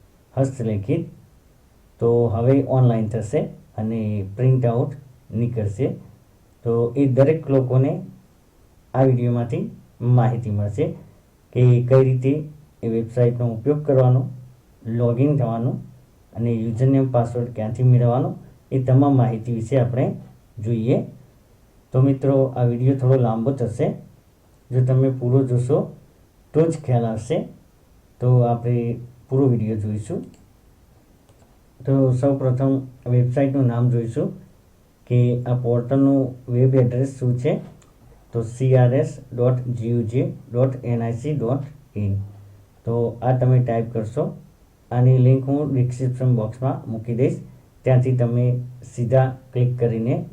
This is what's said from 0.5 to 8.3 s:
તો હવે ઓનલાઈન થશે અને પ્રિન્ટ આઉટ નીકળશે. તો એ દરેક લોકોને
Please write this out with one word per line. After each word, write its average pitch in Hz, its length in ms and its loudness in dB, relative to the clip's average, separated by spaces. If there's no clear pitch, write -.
તો 117 280 2
હવે 123 380 2
ઓનલાઈન 120 440 2
થશે 113 400 -4
અને 110 500 -4
પ્રિન્ટ 127 280 2
આઉટ 120 280 0
નીકળશે. 113 640 -4
તો 117 340 0
એ 143 100 2
દરેક 139 440 2
લોકોને 135 520 0